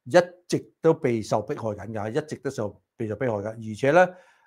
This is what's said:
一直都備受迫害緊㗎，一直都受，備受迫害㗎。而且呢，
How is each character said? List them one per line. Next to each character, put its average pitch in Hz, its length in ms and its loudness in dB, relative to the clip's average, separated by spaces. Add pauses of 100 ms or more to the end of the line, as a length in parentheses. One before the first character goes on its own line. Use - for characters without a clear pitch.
一 175 220 6 (200)
直 - 340 -4
都 160 140 6
備 117 280 0
受 110 200 0
迫 151 120 -8
害 104 300 -8
緊 110 80 -12
㗎， 107 160 -6
一 147 180 -4
直 127 100 -10
都 - 120 -8
受， 107 320 -8 (160)
備 117 100 -6
受 104 80 -6
迫 131 120 -4
害 107 240 -4
㗎。 110 200 -12
而 107 40 -8
且 131 160 2
呢， 180 180 6 (380)